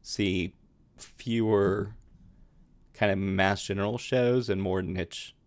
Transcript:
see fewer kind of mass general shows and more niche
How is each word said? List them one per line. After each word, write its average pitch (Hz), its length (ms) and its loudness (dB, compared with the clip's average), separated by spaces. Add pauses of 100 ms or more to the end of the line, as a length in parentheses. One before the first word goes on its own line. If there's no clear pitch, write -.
see 92 520 -2 (420)
fewer 104 960 0 (1000)
kind 104 180 2
of 98 60 0
mass 95 440 2
general 101 340 -2
shows 123 520 2
and 95 120 0
more 92 220 0
niche - 520 -6 (120)